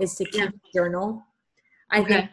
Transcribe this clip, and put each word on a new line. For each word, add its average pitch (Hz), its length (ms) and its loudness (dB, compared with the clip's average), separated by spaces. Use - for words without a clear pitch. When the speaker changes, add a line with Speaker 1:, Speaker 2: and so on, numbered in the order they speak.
Speaker 1:
is 185 140 -2
to 190 100 -4
keep - 160 -8
Speaker 2:
Yeah. 196 60 0
Speaker 1:
a - 300 -12
journal. 185 460 -2
I 208 100 4
Speaker 2:
Okay. 196 140 4
Speaker 1:
think 185 180 0